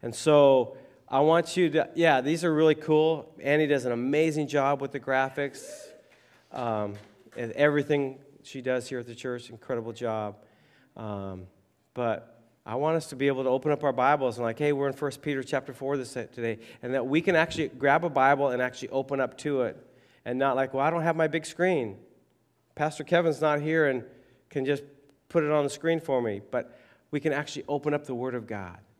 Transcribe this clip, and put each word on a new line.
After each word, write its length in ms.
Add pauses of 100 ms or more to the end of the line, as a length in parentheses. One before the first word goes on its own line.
And 100
so 640 (320)
I 120
want 360
you 140
to, 240
yeah, 260
these 240
are 80
really 220
cool. 640
Annie 280
does 160
an 80
amazing 560
job 320
with 100
the 80
graphics, 880 (640)
um, 440 (420)
and 160
everything 680 (240)
she 200
does 260
here 120
at 60
the 80
church, 360
incredible 420
job. 440 (600)
Um, 500 (480)
but 480 (220)
I 120
want 200
us 120
to 80
be 100
able 180
to 60
open 200
up 140
our 80
Bibles 460
and 60
like, 140
"Hey, 140
we're 140
in 80
First 260
Peter 220
chapter 300
four 240
this, 160
today," 460 (240)
and 120
that 120
we 140
can 160
actually 320
grab 360
a 40
Bible 400
and 140
actually 260
open 320
up 180
to 240
it, 140 (480)
and 140
not 180
like, 160
"Well, 120
I 60
don't 120
have 140
my 100
big 180
screen. 540 (760)
Pastor 300
Kevin's 360
not 200
here 280
and 160 (440)
can 160
just 200 (440)
put 160
it 60
on 140
the 60
screen 300
for 220
me." 180 (100)
But 280 (320)
we 100
can 120
actually 360
open 240
up 140
the 80
Word 200
of 120
God 320 (220)